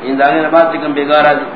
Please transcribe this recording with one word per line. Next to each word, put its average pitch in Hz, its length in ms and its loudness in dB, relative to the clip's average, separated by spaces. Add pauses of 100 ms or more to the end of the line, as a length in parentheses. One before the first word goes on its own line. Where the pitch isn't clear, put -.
ان 135 140 -4
داغه 147 240 2
نه 156 80 -2
بعد 165 240 2
چې 156 40 -6
کوم 147 160 -6
بیګا 143 240 0
راځي. 143 280 2 (100)